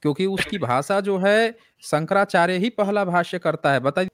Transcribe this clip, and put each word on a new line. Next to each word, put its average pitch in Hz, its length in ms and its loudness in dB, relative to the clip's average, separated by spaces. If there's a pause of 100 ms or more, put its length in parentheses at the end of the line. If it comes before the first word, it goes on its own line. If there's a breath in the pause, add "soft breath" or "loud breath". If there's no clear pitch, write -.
क्योंकि 151 240 0
उसकी 196 320 -4
भाषा 143 440 0
जो 196 160 -2
है, 214 380 2 (260 soft breath)
शंकराचार्य 180 720 2
ही 185 160 0
पहला 208 360 0
भाष्य 175 340 -2
करता 156 340 0
है। 131 60 2
बताइए, 147 340 -2